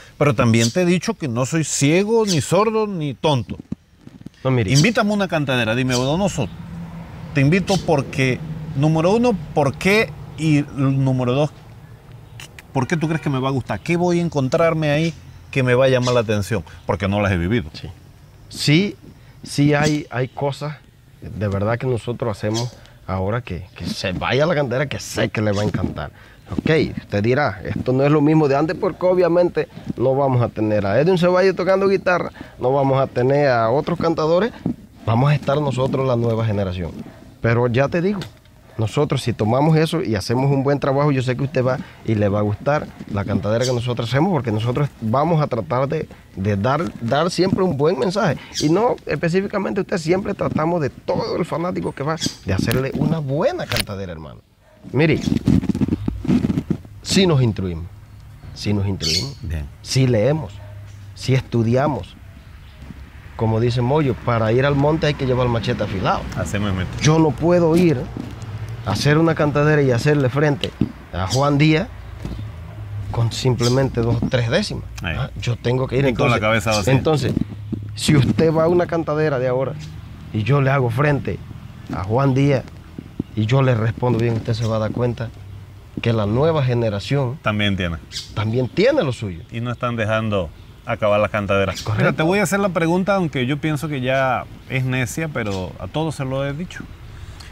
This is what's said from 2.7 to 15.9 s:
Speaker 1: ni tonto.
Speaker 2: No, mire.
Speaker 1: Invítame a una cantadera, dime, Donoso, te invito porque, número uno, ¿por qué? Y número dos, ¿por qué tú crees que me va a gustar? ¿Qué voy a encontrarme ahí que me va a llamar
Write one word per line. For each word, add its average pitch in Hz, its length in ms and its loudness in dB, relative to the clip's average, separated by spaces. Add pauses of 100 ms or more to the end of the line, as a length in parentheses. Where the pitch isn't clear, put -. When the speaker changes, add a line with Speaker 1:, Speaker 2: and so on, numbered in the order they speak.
Speaker 1:
ni 151 280 -4
tonto. 127 420 0 (840)
Speaker 2:
No, 131 80 0
mire. 120 220 2
Speaker 1:
Invítame 208 380 4
a 208 40 0
una 202 140 0
cantadera, 127 460 0
dime, 127 200 0
Donoso, 139 540 0 (840)
te 143 80 2
invito 180 340 2 (100)
porque, 135 540 0 (360)
número 160 360 2
uno, 233 240 2 (180)
¿por 143 220 2
qué? 202 340 2 (280)
Y 147 260 2 (100)
número 135 600 2
dos, 147 160 2 (1200)
¿por 127 140 0
qué 180 100 0
tú 156 100 0
crees 156 140 -2
que 151 100 -2
me 135 80 0
va 131 100 0
a 135 40 0
gustar? 120 280 -2
¿Qué 170 160 -2
voy 175 220 2
a 175 40 0
encontrarme 156 680 0
ahí 156 240 0 (360)
que 135 120 0
me 127 120 4
va 127 100 6
a 135 40 6
llamar 123 260 4